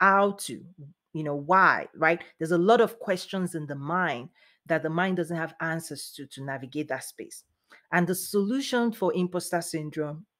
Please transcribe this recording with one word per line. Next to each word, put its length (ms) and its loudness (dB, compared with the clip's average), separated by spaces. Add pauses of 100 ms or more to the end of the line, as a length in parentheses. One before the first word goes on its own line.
how 320 6
to, 320 -10 (480)
you 100 -6
know, 140 -4
why, 580 4
right? 260 2 (180)
There's 120 -2
a 80 4
lot 220 8
of 180 2
questions 560 -4
in 120 -6
the 100 -8
mind 540 -2 (360)
that 160 0
the 80 -2
mind 280 0
doesn't 180 -2
have 240 -6
answers 560 -6
to, 100 -14
to 160 -14
navigate 460 -8
that 160 -6
space. 400 -16 (480)
And 120 4
the 120 0
solution 760 0
for 240 0
imposter 460 -2
syndrome 640 -8 (140)